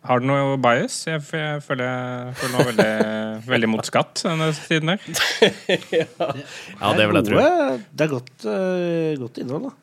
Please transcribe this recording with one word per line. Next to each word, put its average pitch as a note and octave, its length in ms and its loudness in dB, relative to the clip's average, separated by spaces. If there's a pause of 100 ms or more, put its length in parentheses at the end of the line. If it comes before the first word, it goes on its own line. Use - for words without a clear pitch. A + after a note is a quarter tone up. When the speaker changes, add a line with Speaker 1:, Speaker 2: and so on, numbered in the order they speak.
Speaker 1:
har B2+ 160 2
du B2+ 80 -2
noe C#3 320 2
bias? B2+ 380 2 (100)
Jeg, D#3+ 140 -4
f-, - 100 -12
jeg D3+ 320 -4
føler, B2+ 240 -2
jeg B2+ 480 -6
føler B2+ 200 -4
meg B2 120 4
veldig, A2 220 4 (320)
<laughs> A2 320 -6
veldig A2+ 180 4
mot - 160 -2
skatt - 380 0
denne D#3+ 240 0 (180)
tiden D#3+ 240 2
her. G#3 140 -2
Speaker 2:
<laughs> - 920 0
Ja. - 320 -2 (480)
Ja, G#2 200 0
det G#2+ 120 4
vil - 120 4
jeg - 100 0
tro. - 100 6
Speaker 3:
Det - 0 -
er C#4+ 80 6
gode, C#4 400 2
det D3 180 -2
er D3+ 60 -2
godt, B2+ 240 -8 (160)
eh, F3 680 -2
godt A#2 180 -10
innhold, E3+ 300 -6
da. - 120 -20